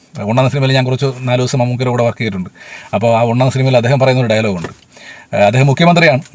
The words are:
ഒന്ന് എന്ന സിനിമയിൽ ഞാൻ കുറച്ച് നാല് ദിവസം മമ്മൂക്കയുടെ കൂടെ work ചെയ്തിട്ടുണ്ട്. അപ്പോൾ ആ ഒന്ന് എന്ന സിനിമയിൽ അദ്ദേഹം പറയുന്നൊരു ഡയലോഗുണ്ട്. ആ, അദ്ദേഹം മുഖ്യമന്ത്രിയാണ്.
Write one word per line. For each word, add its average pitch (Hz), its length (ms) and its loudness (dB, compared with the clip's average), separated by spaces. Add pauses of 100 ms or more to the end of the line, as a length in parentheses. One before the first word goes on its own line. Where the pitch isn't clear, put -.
(220)
ഒന്ന് 113 200 0
എന്ന 131 80 2
സിനിമയിൽ 135 220 -2
ഞാൻ 131 120 2
കുറച്ച് 127 220 -2 (120)
നാല് 127 200 -2
ദിവസം 127 220 -2
മമ്മൂക്കയുടെ 123 300 -2
കൂടെ 120 140 0
work 117 140 -2
ചെയ്തിട്ടുണ്ട്. 98 320 -6 (440)
അപ്പോൾ 113 240 2
ആ 113 40 2
ഒന്ന് 120 240 0
എന്ന 127 80 0
സിനിമയിൽ 131 240 0
അദ്ദേഹം 120 220 2
പറയുന്നൊരു 127 340 2
ഡയലോഗുണ്ട്. 101 340 -2 (680)
ആ, 101 40 0
അദ്ദേഹം 117 280 4
മുഖ്യമന്ത്രിയാണ്. 165 540 2 (140)